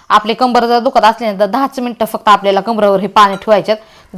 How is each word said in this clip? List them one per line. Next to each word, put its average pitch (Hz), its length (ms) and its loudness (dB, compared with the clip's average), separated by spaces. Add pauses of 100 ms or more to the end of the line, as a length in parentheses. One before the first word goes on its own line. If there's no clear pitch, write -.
आपली 214 240 2
कंबर 240 320 0
जर 240 140 0
दुखत 233 240 2
असली 220 280 0
ना, 190 80 -8
तर 208 60 2
दहाच 254 340 -4
मिनिटं 240 260 -6
फक्त - 220 -6
आपल्याला 196 340 2
कमरेवर 208 380 0
हे 202 80 -4
पाणी 196 280 2
ठेवायच्यात. 202 420 0 (400)